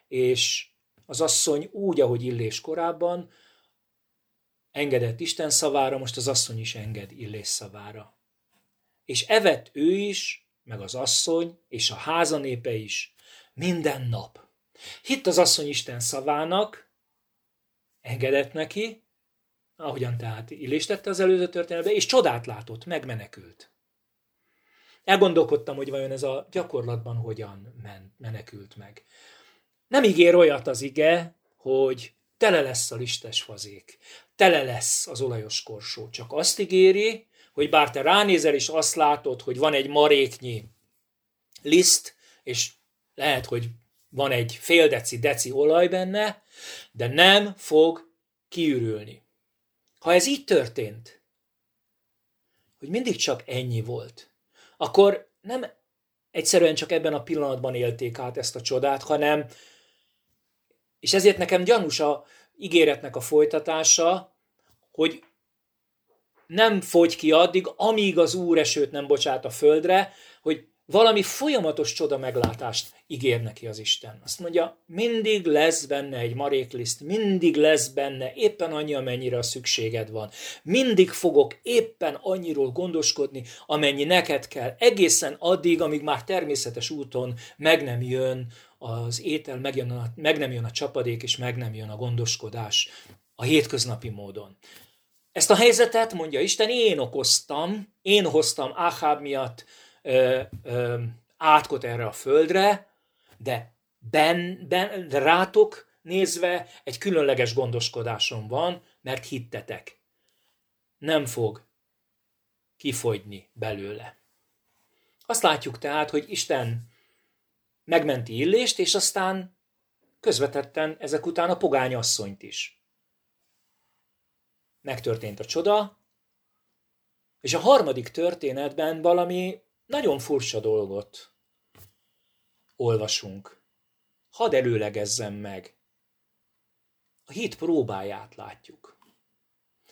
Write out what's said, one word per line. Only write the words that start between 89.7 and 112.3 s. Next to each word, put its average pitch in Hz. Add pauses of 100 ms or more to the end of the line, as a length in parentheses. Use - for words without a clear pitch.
a, 120
meg 156
nem 131
jön 120
a 113
csapadék, 120
és 120
meg 123
nem 117
jön 107
a 107
gondoskodás 117 (460)
a -
hétköznapi 123
módon. 101 (760)
Ezt -
a 208
helyzetet, 226
mondja 156
Isten, 202
én 226
okoztam, 147
én 202
hoztam 151
Áháb 165
miatt, 135 (380)
ö, 131 (200)
ö, 120 (340)
átkot 151
erre 120
a 104
földre, 180 (420)
de 117 (200)
ben-, 170
ben-, 185
de 135
rátok 185 (160)
nézve 175 (160)
egy 123
különleges 139
gondoskodásom 117
van, 170 (180)
mert 127
hittetek. - (960)
Nem 147
fog 113 (1080)